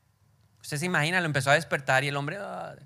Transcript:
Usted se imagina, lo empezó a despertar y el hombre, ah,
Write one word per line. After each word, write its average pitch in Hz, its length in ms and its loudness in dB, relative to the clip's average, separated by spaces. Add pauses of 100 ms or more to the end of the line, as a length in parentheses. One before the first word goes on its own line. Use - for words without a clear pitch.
(600)
Usted - 160 -8
se 147 80 -4
imagina, 175 340 2
lo 175 60 2
empezó 139 260 2
a 147 40 8
despertar 143 480 2
y 143 40 -2
el 143 80 -4
hombre, 143 240 -4
ah, 175 360 -10 (100)